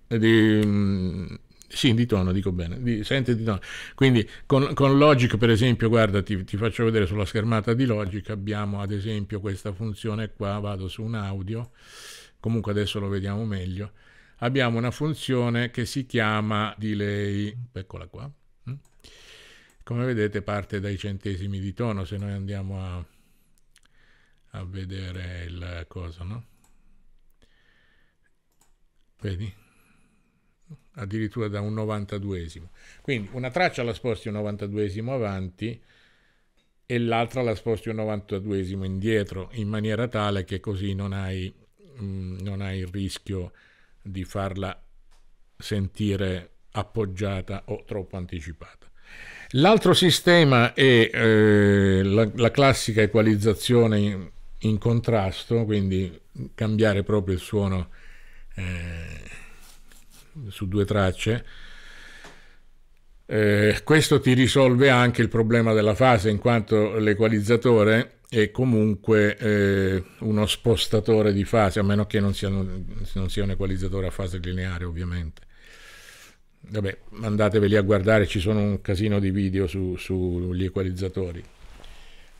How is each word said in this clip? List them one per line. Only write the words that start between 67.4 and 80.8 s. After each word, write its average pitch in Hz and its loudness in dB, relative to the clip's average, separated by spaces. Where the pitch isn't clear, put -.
è 107 4
comunque, 107 2
eh, 98 2
uno 107 0
spostatore 107 2
di 101 2
fase, 107 2
a - 2
meno 101 2
che 107 -2
non 98 2
sia, 101 -4
non 92 -4
sia 104 -2
un 98 0
equalizzatore 95 -2
a 87 -4
fase 92 -6
lineare, 90 -6
ovviamente. 87 -6
Vabbè, 101 -6
andateveli 104 4
a 104 6
guardare, 101 4
ci 104 -2
sono 107 2
un 101 0
casino 101 0
di 98 2
video 95 0
su, 92 -4
sugli 90 -2
equalizzatori. 92 -4